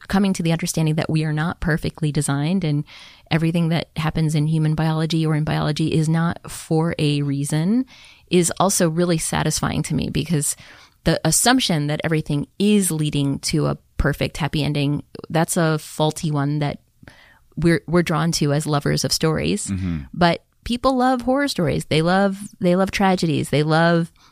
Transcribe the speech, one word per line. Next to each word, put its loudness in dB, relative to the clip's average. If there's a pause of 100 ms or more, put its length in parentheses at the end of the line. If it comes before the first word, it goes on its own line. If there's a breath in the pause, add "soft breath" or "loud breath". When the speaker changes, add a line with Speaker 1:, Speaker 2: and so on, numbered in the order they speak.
Speaker 1:
coming 2
to -2
the 0
understanding 0
that -2
we 0
are -2
not -4
perfectly -2
designed -2
and -2 (460 loud breath)
everything 0
that -2
happens 0
in 2
human 2
biology 0
or 0
in 0
biology 0
is 2
not 0 (100)
for -2
a 0
reason 0 (440 loud breath)
is 2
also 2
really 0
satisfying -2
to -4
me, -2
because -2 (480 loud breath)
the 0
assumption 2
that -2
everything -2 (120)
is 4
leading 0
to -2
a -2 (200)
perfect -2
happy -2
ending, 0 (280)
that's 0
a 2
faulty -4
one -2
that -4 (760 loud breath)
we're, 2
we're 2
drawn 0
to 0
as -2
lovers 0
of -2
stories. 0
Speaker 2:
Mm-hmm. -2 (120)
Speaker 1:
But 2 (200)
people 0
love 2
horror 0
stories. -2
They 0
love, 2 (220)
they 2
love 2
tragedies. 2
They 2
love 2 (200 soft breath)